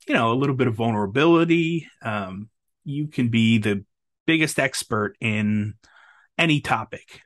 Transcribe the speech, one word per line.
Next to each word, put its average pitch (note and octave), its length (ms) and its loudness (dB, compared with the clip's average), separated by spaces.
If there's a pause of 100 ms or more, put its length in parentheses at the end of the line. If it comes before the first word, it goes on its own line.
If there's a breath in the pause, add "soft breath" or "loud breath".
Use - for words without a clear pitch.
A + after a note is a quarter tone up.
you D4+ 60 -2
know, A#2 180 2
a - 20 2
little C#3 220 0
bit B2 100 2
of A#2 80 -2
vulnerability. D#3+ 1120 2 (160)
Um, G2+ 460 -8 (340)
you D3 240 -6
can B2+ 220 -2
be A2+ 300 4
the G#2 260 -2 (420)
biggest D#3 320 0
expert A2 600 -2
in G#2+ 540 -2 (640 soft breath)
any D#3 240 2
topic, - 640 -6